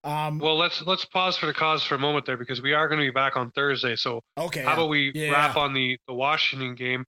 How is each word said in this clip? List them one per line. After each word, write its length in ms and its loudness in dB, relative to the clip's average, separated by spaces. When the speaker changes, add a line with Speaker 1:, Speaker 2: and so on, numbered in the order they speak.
Speaker 1:
Um, 340 -2
Speaker 2:
Well, 200 2
let's, 280 0
let's 200 0
pause 320 0
for 100 -2
the 80 -2
cause 280 2
for 120 0
a 40 -4
moment 280 0
there 100 -2
because 240 -6
we 120 2
are 140 4
gonna 140 0
be 80 2
back 260 0
on 160 -2
Thursday. 440 0
So 260 -4
Speaker 1:
Okay, 240 -4
Speaker 2:
how 80 0
Speaker 1:
yeah. 40 4
Speaker 2:
about 160 2
we 260 2
Speaker 1:
Yeah. 160 -2
Speaker 2:
wrap 260 4
on 160 2
the, 240 0
the 60 -8
Washington 640 -2
game? 320 -4